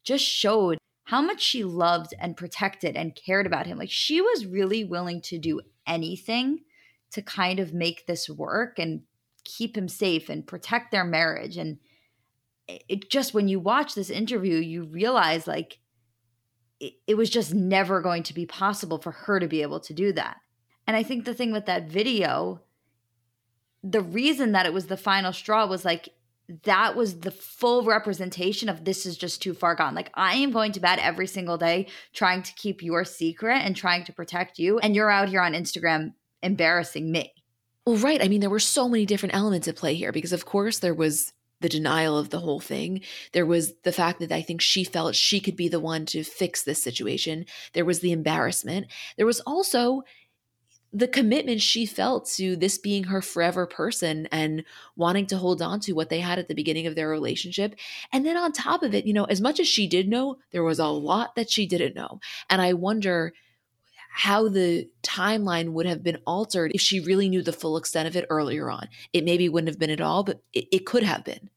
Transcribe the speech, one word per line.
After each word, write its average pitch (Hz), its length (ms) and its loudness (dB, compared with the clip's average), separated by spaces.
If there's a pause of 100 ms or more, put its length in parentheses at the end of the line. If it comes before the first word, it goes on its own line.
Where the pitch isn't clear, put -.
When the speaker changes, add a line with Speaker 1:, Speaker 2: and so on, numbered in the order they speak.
Speaker 1:
just 269 220 0
showed 202 540 2 (260)
how 247 160 0
much 349 220 0
she - 200 0
loved 170 560 0
and 170 160 -6
protected 180 640 -4
and 160 180 -4
cared 196 320 0
about 165 200 0
him. 175 100 -8
Like, 185 140 -8
she 320 320 2
was 381 240 2
really 196 380 0
willing 175 360 -4
to - 180 -8
do 156 220 -2 (260)
anything 190 720 -2 (500)
to 220 100 -6
kind 190 400 -2
of 165 140 -4
make 170 320 -2
this 170 240 -4
work 196 480 -4
and 165 240 -4 (420)
keep - 320 -8
him 190 120 -4
safe 165 420 -2
and 151 160 -10
protect 233 460 -6
their 190 120 2
marriage. 165 540 0
And 160 200 -6 (880)
it, - 200 -18
it 196 220 -6
just, 269 240 0
when 202 140 4
you 190 120 2
watch 247 340 0
this 190 140 -4
interview, 196 480 0
you 165 280 -2
realize, 165 640 2
like, 160 320 -6 (1000)
it, 139 140 -14 (120)
it 214 100 4
was 226 120 2
just 185 240 0
never 190 480 2
going 170 220 0
to 151 120 -10
be 170 120 -6
possible 196 500 -2
for 160 160 -8
her - 260 0
to 175 80 2
be 160 140 0
able 147 200 -4
to - 120 -16
do 185 220 0
that. - 240 -4 (480)
And 220 120 2
I 226 40 2
think 240 220 -4
the 247 80 -6
thing 240 180 -2
with 214 140 -2
that 180 240 -2
video, 180 720 0 (1200)
the 196 200 0
reason 240 500 2
that 185 140 4
it 160 80 0
was 185 120 -2
the 185 120 -4
final 190 340 2
straw 214 320 2
was, 185 180 -2
like, 170 280 -2 (540)
that 202 300 4
was 196 260 -2
the 185 100 -6
full 240 540 0
representation 202 840 0
of, 160 160 -6
"This 190 220 -2
is 170 100 -8
just - 240 -8
too 180 140 -4
far 170 200 2
gone. 156 200 0
Like, - 180 -8
I 185 220 2
am 269 160 2
going 220 220 0
to 196 80 -8
bed 175 180 4
every 175 280 0
single 175 300 -4
day 170 300 2 (260)
trying 185 300 0
to - 100 -12
keep 196 300 -6
your 170 240 0
secret 214 560 -2
and 190 120 -2
trying 180 300 0
to - 80 -16
protect 175 460 -6
you, 190 200 2
and 214 160 4
you're 214 140 4
out 202 220 4
here 190 100 2
on 170 140 2
Instagram 160 580 0 (300)
embarrassing 170 680 2
me." 165 220 -2 (540)
Speaker 2:
Well, 233 100 4
right. 269 260 4
I 196 60 4
mean, 202 140 4
there 196 80 2
were 208 80 2
so 254 280 2
many 226 200 2
different 196 280 0
elements 196 320 2
at 165 100 -4
play - 180 0
here - 180 -4
because, 170 220 -2
of 170 100 -6
course, 202 360 0
there 175 120 2
was 156 400 0 (300)
the 165 80 0
denial 156 480 2
of 147 100 -2
the 151 120 -6
whole 156 200 -4
thing. 165 400 -4 (320)
There 180 140 4
was 165 260 2 (120)
the 180 80 2
fact 175 280 0
that 160 120 -4
I 160 100 0
think 170 180 -6
she - 240 2
felt 165 300 -2
she - 260 2
could 190 160 -2
be 175 120 0
the 165 120 0
one 160 260 -4
to 160 160 -4
fix - 400 -4
this 147 200 -2
situation. 127 640 -4 (260)
There 170 140 2
was 175 140 2
the 180 120 2
embarrassment. 156 760 0 (280)
There - 80 2
was 233 160 2
also 262 640 2 (920)
the 240 120 4
commitment 254 520 2
she 226 260 2
felt 202 380 0
to 185 300 -2
this 180 240 0
being 202 240 -2
her 190 180 -2
forever 180 460 0
person 160 640 -2
and 156 320 0 (320)
wanting 180 320 2
to 196 100 -2
hold 180 240 2
on 175 200 -2
to 202 120 -4
what 160 160 0
they 165 120 -2
had 180 180 -2
at 175 80 -4
the 156 80 -6
beginning 156 320 0
of 160 80 -2
their 156 140 0
relationship. 175 640 -2 (380)
And 269 120 2
then 330 120 0
on 349 160 0
top 330 320 0
of 208 100 0
it, 202 100 0
you 214 80 2
know, 208 120 2
as 190 160 0
much 277 180 2
as 339 80 2
she 202 220 2
did 185 200 2
know, 262 280 0 (160)
there 175 100 0
was 160 160 2
a 160 80 2
lot 151 480 0
that 226 160 -2
she 208 160 2
didn't 170 300 0
know. - 240 -10 (280)
And 185 140 6
I 180 120 6
wonder 180 580 0 (760)
how 208 400 2
the 180 400 2 (140)
timeline 185 680 0
would 165 160 -2
have 175 180 -2
been 170 240 -2
altered 175 480 0
if 196 40 0
she 196 200 2
really 190 280 4
knew 185 140 2
the 165 100 -2
full 160 240 -2
extent 160 300 -2
of 170 80 -4
it 175 160 0
earlier 147 400 0
on. - 160 -8 (260)
It 165 120 4
maybe 175 240 4
wouldn't 160 220 2
have 151 100 -8
been 156 100 0
at 156 100 -2
all, 165 220 2
but 190 300 -4
it, - 180 -2
it 190 160 4
could - 160 4
have 185 220 0
been. - 320 -12